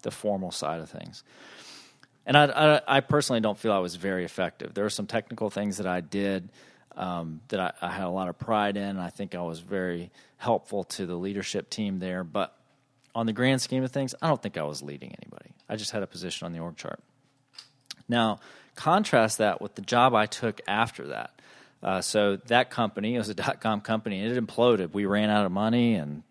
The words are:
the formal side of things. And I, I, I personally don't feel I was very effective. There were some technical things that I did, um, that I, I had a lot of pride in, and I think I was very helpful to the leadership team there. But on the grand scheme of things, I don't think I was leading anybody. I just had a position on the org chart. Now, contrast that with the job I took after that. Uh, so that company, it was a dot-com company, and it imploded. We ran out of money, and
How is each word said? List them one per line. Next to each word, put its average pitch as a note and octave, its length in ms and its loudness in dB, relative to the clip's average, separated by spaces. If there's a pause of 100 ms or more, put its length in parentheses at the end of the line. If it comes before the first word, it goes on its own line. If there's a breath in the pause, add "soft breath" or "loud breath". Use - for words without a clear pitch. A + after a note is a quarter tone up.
the - 80 -6
formal F#2+ 400 -4
side D#2+ 300 -4
of D#2+ 100 -12
things. - 320 -14 (1040 loud breath)
And B2 100 6
I, D3 100 10
I, D3+ 340 6 (160)
I C#3 40 8
personally C#3 400 2
don't G#2+ 180 0
feel A2+ 140 0
I G2 60 4
was F2 180 -2
very F2+ 280 -2
effective. - 500 -6
There G2+ 100 0
were G#2+ 60 0
some G#2 160 -6
technical A2 440 -4
things G2+ 280 -2
that G2 80 -4
I F2+ 140 0
did, G2 500 -2 (460 loud breath)
um, E2+ 520 -6
that G2+ 120 -2
I, F2+ 200 0
I F2 100 -4
had F#2 140 -6
a F2+ 60 -2
lot F#2 180 -2
of F2 100 -8
pride G#2 380 0
in, G2+ 60 -4
and G2 180 -4
I F2 100 -6
think G2 240 -10
I F2 80 -6
was E2 180 -6
very F2+ 500 -4 (260 soft breath)
helpful G2+ 480 -2
to - 220 -6
the F2 100 -6
leadership F#2+ 540 -4
team G2+ 300 -4
there. F#2 240 -4
But F2 320 -4 (580)
on A#2 120 0
the A2+ 60 0
grand B2 280 2
scheme C3 240 0
of B2+ 60 -4
things, C3+ 300 -4
I E3 80 0
don't D3+ 140 0
think - 140 -6
I D#2+ 80 -2
was D2 180 -6
leading C#2+ 400 -12
anybody. - 280 -20 (180)
I A2+ 80 -4
just G#2 140 -6
had G#2 120 -4
a F#2 40 -4
position F2 400 -8
on F2 60 -6
the E2+ 60 -8
org E2 180 -8
chart. - 240 -10 (1080 loud breath)
Now, A2+ 320 2 (340 loud breath)
contrast D#3 640 4
that G#2 220 2
with - 140 -10
the G#2 80 -10
job A#2+ 320 6
I G#2+ 120 6
took - 420 -4
after A2 400 0
that. A1+ 240 -8 (500 loud breath)
Uh, F#2 180 0
so G2+ 360 2 (100)
that A#2+ 240 4
company, A2 460 -2
it - 20 0
was G#2+ 100 -2
a G#2 60 -6
dot-com G#2 460 -2
company, A2 400 -4
and A#2 160 -2
it A#2 100 0
imploded. G#2+ 480 4
We G2+ 100 0
ran G#2 260 2
out G#2 140 4
of F#2+ 60 0
money, A2+ 460 4
and D2 340 -4